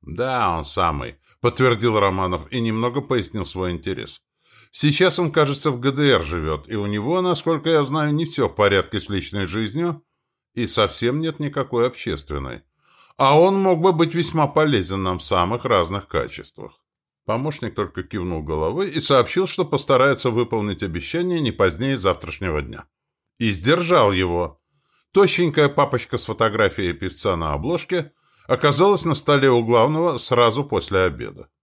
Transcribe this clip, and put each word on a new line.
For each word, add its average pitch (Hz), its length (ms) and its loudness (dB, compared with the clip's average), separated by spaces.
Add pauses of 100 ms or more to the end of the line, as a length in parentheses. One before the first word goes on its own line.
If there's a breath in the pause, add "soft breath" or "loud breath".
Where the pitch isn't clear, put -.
«Да, 104 560 -2
он 78 80 -6
самый», 73 520 -2 (220 soft breath)
подтвердил 120 600 2
Романов 92 520 0
и 127 80 -4
немного 117 420 -2
пояснил 107 440 -4
свой 92 240 -6
интерес. 85 540 -8 (480 soft breath)
«Сейчас 160 480 2
он, 165 120 0
кажется, 147 380 0
в 123 100 -4
Г 131 120 0
Д 143 180 2
Р 98 140 4
живет, 78 440 -4
и 110 80 -8
у 101 120 -4
него, 110 340 -2
насколько 165 480 0
я 156 140 4
знаю, 147 280 -2
не 156 140 0
все 120 240 -2
в - 60 -12
порядке 98 440 2
с - 80 -12
личной 98 380 -4
жизнью, 113 580 -4 (520)
и 120 100 -2
совсем 117 540 0
нет 160 200 -4
никакой 135 460 -2
общественной. 73 800 -6 (540 soft breath)
А 135 220 4
он 196 200 4
мог 185 220 2
бы 185 120 4
быть 160 200 0
весьма 165 340 0
полезен 104 560 0
нам 92 160 -2
в - 40 -12
самых 98 420 0
разных 95 420 0
качествах». - 720 -8 (460)
Помощник 123 500 -6
только 95 280 -6
кивнул 90 380 -6
головой 80 480 -2
и 151 120 -4
сообщил, 185 460 2
что 180 180 -2
постарается 135 640 2
выполнить 107 520 -2
обещание 160 600 -4
не 123 100 -2
позднее 104 460 0
завтрашнего 90 640 -2
дня. 58 240 -12 (520)
И 113 140 0
сдержал 135 640 4
его. 87 480 -2 (500)
Тощенькая 175 560 4
папочка 139 500 -2
с - 60 -6
фотографией 104 720 0
певца 90 420 -2
на 80 180 -4
обложке 160 600 -4 (340 soft breath)
оказалась 147 560 2
на 160 100 0
столе 139 360 2
у 120 120 4
главного 127 580 2
сразу 120 440 2
после 101 380 -2
обеда. 60 480 -4 (140)